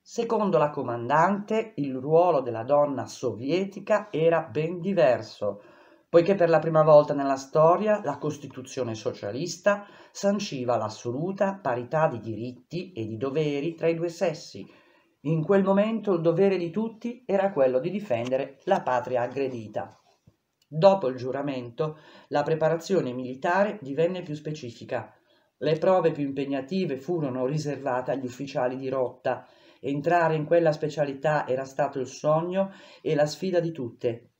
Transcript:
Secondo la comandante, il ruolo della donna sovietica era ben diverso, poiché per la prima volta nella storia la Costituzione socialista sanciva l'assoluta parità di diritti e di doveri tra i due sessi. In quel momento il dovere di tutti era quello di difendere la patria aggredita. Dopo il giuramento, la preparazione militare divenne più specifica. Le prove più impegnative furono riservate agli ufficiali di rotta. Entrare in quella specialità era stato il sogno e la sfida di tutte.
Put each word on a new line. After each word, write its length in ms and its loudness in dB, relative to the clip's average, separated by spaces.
Secondo 560 -2
la 140 4
comandante, 1040 0
il 200 -4
ruolo 440 4
della 220 -4
donna 440 2
sovietica 1040 -2
era 320 2
ben 380 -4
diverso, 800 0
poiché 280 6
per 120 4
la 120 6
prima 220 4
volta 300 8
nella 240 0
storia 640 4
la 140 -4
Costituzione 760 -6
socialista 920 -4
sanciva 640 -2
l'assoluta 840 -4
parità 480 0
di 120 -4
diritti 720 -10
e 120 -8
di 120 -8
doveri 580 -2
tra 140 -2
i 80 0
due 120 -4
sessi. 560 -6
In 220 0
quel 200 4
momento 500 2
il 80 0
dovere 340 4
di 140 -4
tutti 560 -8
era 260 0
quello 280 2
di 100 -4
difendere 720 -4
la 160 2
patria 420 0
aggredita. 800 -6
Dopo 400 4
il 80 -4
giuramento, 800 -6
la 160 0
preparazione 680 0
militare 720 -2
divenne 400 -2
più 120 -8
specifica. 760 -10
Le 200 0
prove 340 4
più 120 -4
impegnative 720 -4
furono 500 -4
riservate 680 -2
agli 120 -4
ufficiali 520 -4
di 120 -8
rotta. 560 -4
Entrare 540 2
in 100 -2
quella 280 4
specialità 720 -2
era 180 -2
stato 360 -4
il 80 -4
sogno 640 0
e 140 -2
la 120 4
sfida 340 -2
di 100 -2
tutte. 680 -6